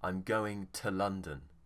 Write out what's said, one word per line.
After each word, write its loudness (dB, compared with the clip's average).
I'm 0
going 2
to -2
London. 0